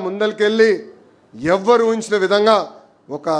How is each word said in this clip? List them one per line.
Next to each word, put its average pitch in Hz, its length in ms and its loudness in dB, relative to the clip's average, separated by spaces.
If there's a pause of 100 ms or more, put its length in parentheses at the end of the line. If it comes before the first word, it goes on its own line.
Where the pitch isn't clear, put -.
ముందరికెళ్ళి 214 680 0 (840)
ఎవ్వరు 233 340 2
ఊహించిన 220 360 -2
విధంగా 208 320 2 (600)
ఒక 147 120 -8 (120)